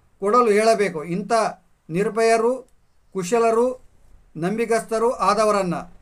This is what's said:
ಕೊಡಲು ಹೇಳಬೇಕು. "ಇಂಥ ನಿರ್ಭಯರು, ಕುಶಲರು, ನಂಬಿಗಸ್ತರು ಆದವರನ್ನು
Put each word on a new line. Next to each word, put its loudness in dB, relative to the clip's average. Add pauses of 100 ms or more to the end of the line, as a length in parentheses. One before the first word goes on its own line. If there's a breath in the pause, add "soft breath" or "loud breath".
(200)
ಕೊಡಲು 2
ಹೇಳಬೇಕು. 2
"ಇಂಥ -6 (580)
ನಿರ್ಭಯರು, 0 (520)
ಕುಶಲರು, 0 (560)
ನಂಬಿಗಸ್ತರು -2
ಆದವರನ್ನು 0 (100)